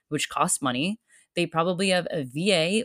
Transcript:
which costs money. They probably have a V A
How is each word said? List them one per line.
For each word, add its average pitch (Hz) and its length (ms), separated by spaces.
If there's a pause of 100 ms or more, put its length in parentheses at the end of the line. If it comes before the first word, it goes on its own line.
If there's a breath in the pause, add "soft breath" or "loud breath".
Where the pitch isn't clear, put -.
which 147 200
costs - 340
money. 143 380 (340 soft breath)
They 170 120
probably 170 420
have 180 220
a 156 120
V 147 300
A 185 320